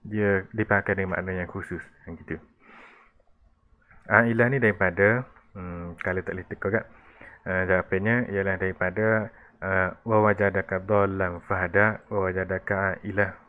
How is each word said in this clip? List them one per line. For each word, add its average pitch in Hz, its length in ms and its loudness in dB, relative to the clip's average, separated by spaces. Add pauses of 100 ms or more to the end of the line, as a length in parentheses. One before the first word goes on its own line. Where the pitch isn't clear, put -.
dia 101 480 0
dipakai 104 400 2
dengan 92 240 -2
makna 92 160 -6
yang 90 160 -4
khusus. 87 320 -10 (240)
Ha, 82 80 -14
gitu. - 240 -10 (1700)
Ah, 110 160 6
ilah 117 240 4
ni 135 80 0
daripada, 104 720 4 (240)
hmm, 87 480 -10
kalau 92 240 -4
tak - 80 -8
boleh 90 160 -10
teka 87 240 -6
kat, 110 120 -2 (600)
ah, 92 240 -2
jawapannya 98 640 0
ialah 98 240 -2
daripada, 92 500 -2 (540)
ah, 92 300 0 (160)
"Wa 110 160 4
wajadaka 98 580 0
dhallan 95 640 0
fahada, 98 640 0
wa 101 160 -2
wajadaka 92 800 -2
ilah 98 320 -2 (120)